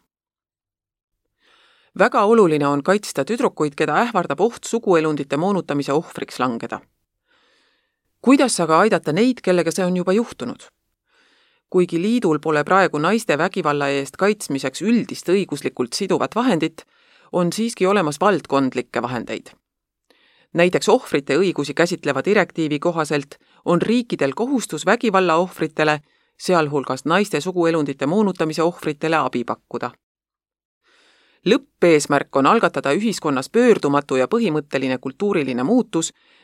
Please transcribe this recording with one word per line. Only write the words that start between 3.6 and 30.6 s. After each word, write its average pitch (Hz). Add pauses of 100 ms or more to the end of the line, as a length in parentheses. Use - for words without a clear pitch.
keda 151
ähvardab 180
oht 233
suguelundite 156
moonutamise 151
ohvriks -
langeda. 120 (1400)
Kuidas 262
aga 160
aidata 185
neid, 240
kellega 175
see 185
on 180
juba 180
juhtunud? - (1000)
Kuigi 175
liidul 208
pole 151
praegu 165
naiste 175
vägivalla 151
eest 139
kaitsmiseks 147
üldist 185
õiguslikult 143
siduvat 180
vahendit, 185 (480)
on 175
siiski 220
olemas 180
valdkondlikke 135
vahendeid. 113 (1000)
Näiteks 180
ohvrite 156
õigusi 151
käsitleva 147
direktiivi 170
kohaselt 151 (300)
on 170
riikidel 175
kohustus 220
vägivalla 185
ohvritele, 156 (400)
sealhulgas 147
naiste 175
suguelundite 165
moonutamise 170
ohvritele, 160
abi 127
pakkuda. - (1500)